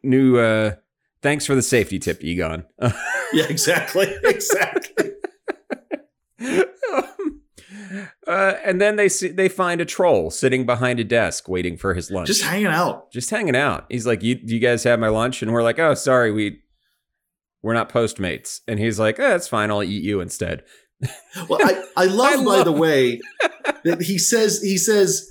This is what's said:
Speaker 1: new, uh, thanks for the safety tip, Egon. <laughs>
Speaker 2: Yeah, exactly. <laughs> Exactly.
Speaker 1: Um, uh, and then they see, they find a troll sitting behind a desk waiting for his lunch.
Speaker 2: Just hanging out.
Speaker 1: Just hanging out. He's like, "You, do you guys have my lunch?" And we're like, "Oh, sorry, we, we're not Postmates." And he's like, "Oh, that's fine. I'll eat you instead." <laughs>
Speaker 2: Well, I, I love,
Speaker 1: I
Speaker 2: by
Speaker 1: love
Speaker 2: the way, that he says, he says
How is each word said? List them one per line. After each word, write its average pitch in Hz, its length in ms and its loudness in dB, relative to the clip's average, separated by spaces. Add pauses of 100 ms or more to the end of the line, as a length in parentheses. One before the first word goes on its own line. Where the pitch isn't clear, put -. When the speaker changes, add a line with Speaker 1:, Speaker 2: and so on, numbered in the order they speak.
Speaker 1:
new, 131 360 4
uh, 110 380 2 (460)
thanks 143 240 -2
for 139 80 0
the 131 80 4
safety 101 380 0
tip, - 240 -6
Egon. 82 400 -4 (160)
<laughs> - 540 -4
Speaker 2:
Yeah, 156 160 2
exactly. 175 580 0 (120)
<laughs> - 40 -10
Exactly. - 880 -2 (1300)
Speaker 1:
Um, 349 1000 -4 (880)
uh, 190 260 0 (120)
and 185 160 0
then 214 140 4
they 202 140 4
see, 180 200 -2
they 185 200 2
find 175 320 -2
a 170 40 0
troll 139 440 2
sitting 127 360 0
behind 123 340 0
a 117 40 0
desk 104 440 0
waiting 90 300 -2
for 95 160 -2
his 87 180 -6
lunch. 90 160 -4
Speaker 2:
Just - 160 0
hanging 196 240 -2
out. 165 440 -2
Speaker 1:
Just 120 180 -8
hanging 208 260 -2
out. 131 340 0
He's 117 160 -6
like, 110 180 -2
"You, 120 120 0
do 113 180 -8
you 117 60 -2
guys 120 240 2
have 120 160 4
my 113 80 0
lunch?" 113 340 0
And 110 120 -4
we're 117 100 2
like, 117 160 2
"Oh, 160 140 4
sorry, 123 380 2
we, 104 280 -2 (1000)
we're 113 120 -2
not 113 160 -2
Postmates." 98 800 -4
And 107 120 -4
he's 107 200 0
like, 110 200 2
"Oh, 269 100 2
that's 175 180 0
fine. 107 240 0
I'll 104 120 0
eat 92 200 -4
you 101 180 0
instead." 87 420 -6 (380)
<laughs> 131 60 -6 (400)
Speaker 2:
Well, 180 160 -2
I, 196 200 2 (120)
I 180 100 4
love, 240 280 4
Speaker 1:
I 269 40 2
Speaker 2:
by 262 40 2
Speaker 1:
love 202 240 4
Speaker 2:
the 170 60 2
way, 139 500 2 (640)
that 170 180 0
he 180 160 -2
says, 214 440 2
he 196 160 0
says 196 540 2